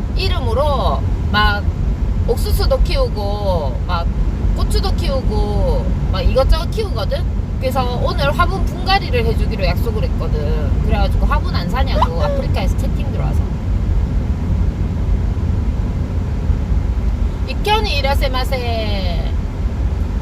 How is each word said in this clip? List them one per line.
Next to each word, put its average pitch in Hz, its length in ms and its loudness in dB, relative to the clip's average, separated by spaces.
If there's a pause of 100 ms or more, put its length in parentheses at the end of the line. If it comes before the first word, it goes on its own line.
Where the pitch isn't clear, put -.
(160)
이름으로 262 840 0 (320)
막 208 320 2 (600)
옥수수도 262 560 2
키우고 202 1040 0
막 170 200 -2 (500)
고추도 - 400 2
키우고 - 920 0 (260)
막 - 80 0
이것저것 302 500 4
키우거든. - 760 -2 (200)
그래서 254 400 0
오늘 277 340 0
화분 349 280 0
분갈이를 403 580 0
해주기로 220 400 0
약속을 - 400 0
했거든. - 800 0
그래가지고 - 420 2
"화분 - 320 2
안 - 140 -2
사냐"고 - 520 0
아프리카에서 - 540 0
채팅 - 340 0
들어와서. - 300 0 (4000)
"익현이 403 520 0
이라세마세." 240 1300 -2 (880)